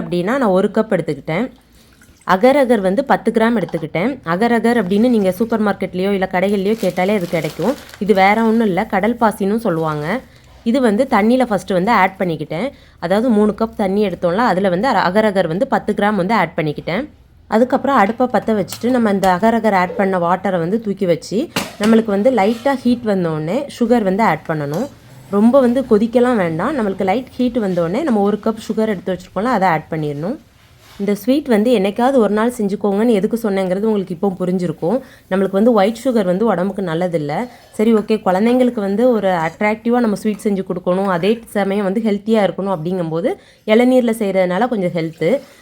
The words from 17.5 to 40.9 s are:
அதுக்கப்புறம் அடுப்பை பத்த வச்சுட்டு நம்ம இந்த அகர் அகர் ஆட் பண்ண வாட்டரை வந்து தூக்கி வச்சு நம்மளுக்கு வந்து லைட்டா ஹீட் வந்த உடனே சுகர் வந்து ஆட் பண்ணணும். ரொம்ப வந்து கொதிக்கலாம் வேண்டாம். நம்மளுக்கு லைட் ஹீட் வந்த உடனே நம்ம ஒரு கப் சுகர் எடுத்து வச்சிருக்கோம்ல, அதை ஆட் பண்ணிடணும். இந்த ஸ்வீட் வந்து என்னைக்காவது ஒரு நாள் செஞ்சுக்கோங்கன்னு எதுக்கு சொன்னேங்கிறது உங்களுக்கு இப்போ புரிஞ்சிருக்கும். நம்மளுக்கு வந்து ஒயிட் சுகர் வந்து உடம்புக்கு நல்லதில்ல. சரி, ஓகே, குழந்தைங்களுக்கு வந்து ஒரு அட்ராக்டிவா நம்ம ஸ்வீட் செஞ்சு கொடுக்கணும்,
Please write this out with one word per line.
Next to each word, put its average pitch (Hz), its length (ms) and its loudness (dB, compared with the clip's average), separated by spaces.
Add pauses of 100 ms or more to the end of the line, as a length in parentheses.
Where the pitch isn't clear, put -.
அதுக்கப்புறம் 254 480 2
அடுப்பை 247 320 0
பத்த 220 240 0
வச்சுட்டு 220 360 -4
நம்ம 220 220 2
இந்த 190 180 2
அகர் 226 240 2
அகர் 214 220 2
ஆட் 180 180 -2
பண்ண 190 260 0
வாட்டரை 185 400 0
வந்து 208 220 -2
தூக்கி 190 240 -2
வச்சு 170 280 -2 (440)
நம்மளுக்கு 220 320 4
வந்து 202 240 2
லைட்டா 233 360 0 (100)
ஹீட் 240 260 0
வந்த 180 240 0
உடனே 160 240 -4 (180)
சுகர் 233 320 2
வந்து 208 220 2
ஆட் 151 180 -4
பண்ணணும். 156 380 -4 (500)
ரொம்ப 233 180 4 (120)
வந்து 247 160 0 (100)
கொதிக்கலாம் 233 520 2
வேண்டாம். 170 340 -4
நம்மளுக்கு 190 320 -2
லைட் 254 260 -4
ஹீட் 247 300 -2
வந்த 180 180 -2
உடனே 208 240 -2
நம்ம 226 220 0
ஒரு 320 160 -2
கப் 220 220 -6
சுகர் 220 260 -2
எடுத்து 185 200 -6
வச்சிருக்கோம்ல, 202 440 -4
அதை 185 160 2
ஆட் 151 180 -8
பண்ணிடணும். 156 440 -6 (640)
இந்த 202 200 -2
ஸ்வீட் 285 320 0
வந்து 214 240 2
என்னைக்காவது 233 460 0
ஒரு 202 140 2
நாள் 233 200 0
செஞ்சுக்கோங்கன்னு 208 640 0
எதுக்கு 220 220 -2
சொன்னேங்கிறது 196 480 0
உங்களுக்கு 190 280 -2
இப்போ 202 100 -2 (140)
புரிஞ்சிருக்கும். 180 540 -2 (360)
நம்மளுக்கு 190 280 0
வந்து 233 200 4
ஒயிட் 220 240 2
சுகர் 220 260 0
வந்து 190 220 0
உடம்புக்கு 190 380 -2
நல்லதில்ல. 160 440 -2 (440)
சரி, 226 220 4
ஓகே, 214 160 -2 (120)
குழந்தைங்களுக்கு 240 600 2
வந்து 202 160 0 (120)
ஒரு 196 140 0 (160)
அட்ராக்டிவா 220 600 -2
நம்ம 196 160 -2
ஸ்வீட் 214 240 -4
செஞ்சு 196 240 0
கொடுக்கணும், 185 460 -2